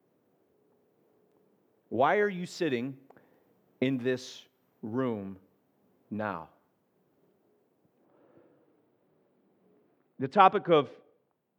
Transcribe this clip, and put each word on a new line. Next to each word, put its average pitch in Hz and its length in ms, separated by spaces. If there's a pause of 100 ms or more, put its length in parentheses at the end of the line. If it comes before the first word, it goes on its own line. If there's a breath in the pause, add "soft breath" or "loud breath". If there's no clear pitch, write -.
(1900)
Why 139 280
are 208 120
you 180 180
sitting 135 500 (840 soft breath)
in 131 180
this 127 440 (400)
room 110 540 (720)
now? 101 380 (3750 soft breath)
The 131 100
topic 196 400
of 151 220 (680)